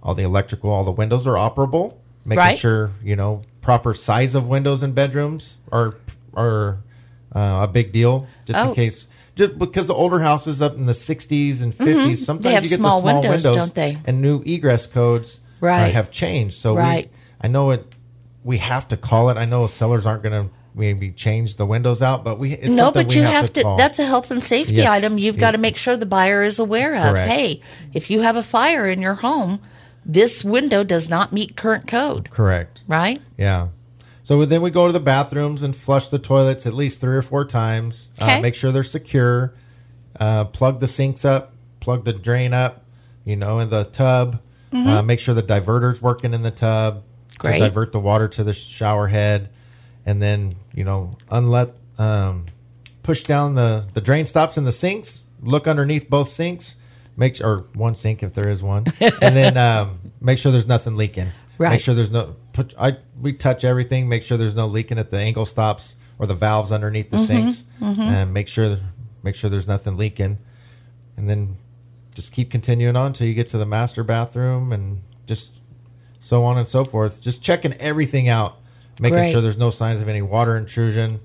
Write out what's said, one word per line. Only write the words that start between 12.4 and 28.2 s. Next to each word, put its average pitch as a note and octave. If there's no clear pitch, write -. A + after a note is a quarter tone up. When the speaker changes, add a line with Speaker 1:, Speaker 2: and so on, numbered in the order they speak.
Speaker 2:
have G3+
Speaker 1:
you E3
get F3+
Speaker 2:
small G3+
Speaker 1:
the F#3
small C#3+
Speaker 2:
windows, E3+
Speaker 1:
windows D3
Speaker 2:
don't E3+
they? D3+
Speaker 1:
and B2+
new C#3+
egress D3+
codes, A#2+
uh, E3+
Speaker 2:
Right. F3
Speaker 1:
have A2
changed. C3
So A2
Speaker 2:
Right. E3+
Speaker 1:
we, -
I -
know C3+
it. B2
We B2
have B2
to G#2+
call A#2
it. A#2+
I A2+
know A#2+
sellers A2+
aren't A2
gonna G#2+
maybe G2
change A2
the G#2
windows A#2
out, C3
but A2+
we, C3+
it's -
Speaker 2:
No, B3
Speaker 1:
something C#4+
Speaker 2:
but B2+
Speaker 1:
we D4+
Speaker 2:
you -
Speaker 1:
have -
Speaker 2:
have D4
Speaker 1:
to -
Speaker 2:
to, -
Speaker 1:
call. G2
Speaker 2:
that's C#4+
a D4
health B3+
and B3
safety C4+
Speaker 1:
Yes. -
Speaker 2:
item G#3
you've G#3+
Speaker 1:
Yeah. -
Speaker 2:
gotta A3
make A3
sure B3
the A3
buyer G3
is G#3
aware A#3
of. D#3+
Speaker 1:
Correct. F#2
Speaker 2:
Hey, A#3+
if D3+
you G#3+